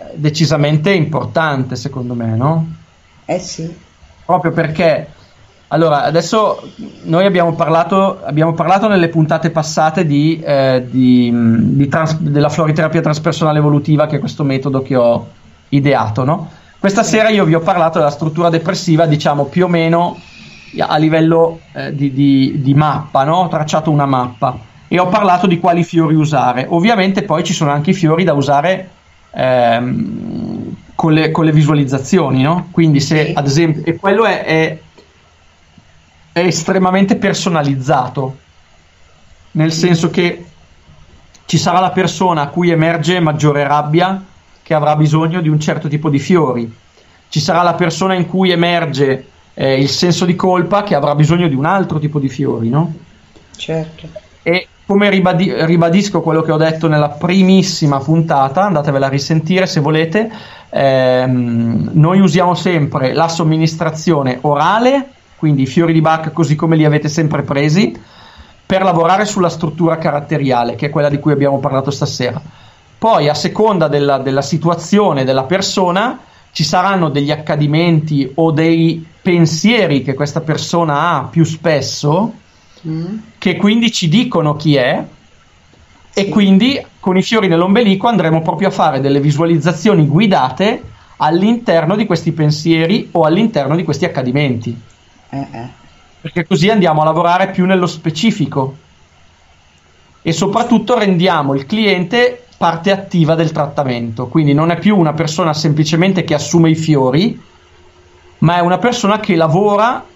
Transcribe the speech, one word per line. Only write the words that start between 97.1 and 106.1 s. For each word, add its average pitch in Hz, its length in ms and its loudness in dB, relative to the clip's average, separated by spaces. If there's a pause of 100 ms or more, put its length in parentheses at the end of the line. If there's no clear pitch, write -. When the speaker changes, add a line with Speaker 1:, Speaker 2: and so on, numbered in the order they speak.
Speaker 1:
più 185 160 0
nello 185 220 2
specifico 151 880 -2 (1500)
e 165 120 -2
soprattutto 233 640 0
rendiamo 175 560 0
il 135 120 -4
cliente 214 800 0 (140)
parte 170 340 0
attiva 170 440 0
del 165 180 0
trattamento, 123 720 -4
quindi 147 260 2
non 156 160 2
è 170 80 0
più 208 200 2
una 156 160 2
persona 160 400 -2
semplicemente 160 720 0